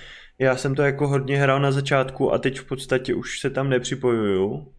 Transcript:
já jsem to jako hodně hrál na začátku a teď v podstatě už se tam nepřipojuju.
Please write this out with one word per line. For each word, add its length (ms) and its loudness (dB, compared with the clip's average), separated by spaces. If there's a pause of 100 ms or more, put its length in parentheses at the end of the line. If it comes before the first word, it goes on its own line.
(380)
já 180 4
jsem 180 -2
to 80 2
jako 260 2
hodně 300 0
hrál 220 2
na 120 2
začátku 600 0
a 60 2
teď 220 -2
v 40 -16
podstatě 500 -2
už 260 -6
se 100 -2
tam 180 -2
nepřipojuju. 1120 0